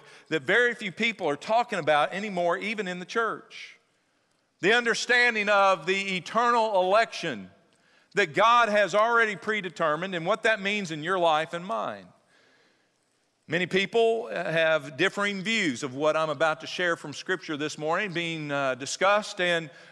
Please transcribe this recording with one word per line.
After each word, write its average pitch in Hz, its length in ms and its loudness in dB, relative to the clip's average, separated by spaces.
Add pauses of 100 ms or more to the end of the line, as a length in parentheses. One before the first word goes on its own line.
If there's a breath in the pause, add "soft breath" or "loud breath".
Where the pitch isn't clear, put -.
(280 loud breath)
that 151 140 -2
very 233 320 2
few 202 160 -8
people 214 380 -2
are 143 80 0
talking 220 420 0
about 151 340 2
anymore, 180 460 -2
even 202 300 -6
in 180 100 -6
the 180 60 -10
church. - 720 -6 (840)
The 185 140 2
understanding 233 760 2
of 196 380 4
the 196 300 0
eternal 220 680 2
election 185 640 0 (680 soft breath)
that 170 200 0
God 226 360 4
has 202 220 2
already 220 440 2
predetermined 180 800 -2
and 165 100 -6
what 214 160 0
that 220 180 2
means 196 300 -4
in 151 140 -8
your 185 160 0
life 160 320 2
and 170 120 -8
mine. 180 420 -8 (1400 soft breath)
Many 170 200 -2
people 226 640 0
have 160 680 0
differing 196 460 -2
views 175 420 -2
of 127 100 -6
what 151 220 2
I'm 160 140 0
about 151 320 0
to 143 40 -14
share 170 300 -2
from 151 160 -10
Scripture 160 440 -6
this 147 220 -6
morning, 170 340 -2
being, 160 380 -6
uh, 139 240 0
discussed 190 640 0
and, 170 300 0 (220 loud breath)